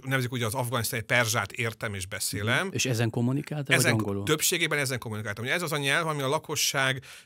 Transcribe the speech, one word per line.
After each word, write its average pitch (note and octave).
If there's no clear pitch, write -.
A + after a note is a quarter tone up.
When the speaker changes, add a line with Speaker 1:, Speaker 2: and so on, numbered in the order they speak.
Speaker 1:
nevezik C3
ugye A#2
az G#2
afganisztáni A#2+
perzsát A2+
értem A2+
és F#2
beszélem. A2
Speaker 2:
Mhm. F#3+
És A2+
ezen A2+
kommunikáltál, C#3
vagy -
Speaker 1:
Ezen, D#3+
Speaker 2:
angolul? G#2
Speaker 1:
többségében D#3+
ezen C3
kommunikáltam. G#2+
Ugye C3+
ez F3
az D#3+
a D#3
nyelv, C#3+
ami D3+
a C3
lakosság C3+